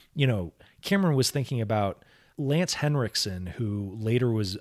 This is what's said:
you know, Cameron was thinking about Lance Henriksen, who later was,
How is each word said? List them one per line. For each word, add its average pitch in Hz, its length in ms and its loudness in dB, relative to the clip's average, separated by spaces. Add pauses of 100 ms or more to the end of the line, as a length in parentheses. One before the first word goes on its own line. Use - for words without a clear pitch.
(140)
you 139 140 2
know, 98 260 0 (300)
Cameron 190 320 2
was 131 160 2
thinking 131 280 -2
about 104 460 0 (320)
Lance 151 380 0
Henriksen, 110 720 -2
who 101 520 -4
later 120 320 2
was, 104 300 0